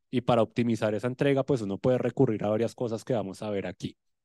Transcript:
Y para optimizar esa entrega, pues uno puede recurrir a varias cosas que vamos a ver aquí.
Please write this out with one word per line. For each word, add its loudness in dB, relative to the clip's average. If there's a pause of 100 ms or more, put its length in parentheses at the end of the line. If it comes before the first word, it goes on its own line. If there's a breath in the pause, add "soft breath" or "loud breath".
(140)
Y 0
para 4
optimizar 0
esa -4
entrega, 0
pues 0
uno -4
puede 2
recurrir 0
a 0
varias 0
cosas -6
que -4
vamos -6
a -8
ver -4
aquí. -10 (280)